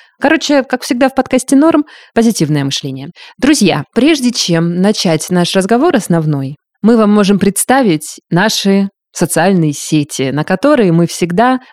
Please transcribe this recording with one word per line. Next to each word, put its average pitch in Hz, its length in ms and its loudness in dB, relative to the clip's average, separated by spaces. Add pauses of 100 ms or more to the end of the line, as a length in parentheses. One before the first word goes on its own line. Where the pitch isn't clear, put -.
(180)
Короче, 285 440 0
как 254 200 -6
всегда 262 280 0
в - 40 -12
подкасте - 400 -2
«Норм», 302 300 4 (300)
позитивное 156 500 0
мышление. 139 440 -8 (300)
Друзья, 180 460 2 (100)
прежде 262 360 2
чем 175 500 -2
начать 185 480 0
наш 180 260 0
разговор 240 400 0
основной, 156 640 -2 (240)
мы 226 160 2
вам 208 160 2
можем 208 260 2
представить 202 800 0 (120)
наши 196 580 0 (280)
социальные 170 560 0
сети, 143 580 -4
на 147 140 -2
которые 214 480 2
мы 170 140 2
всегда 208 540 0 (120)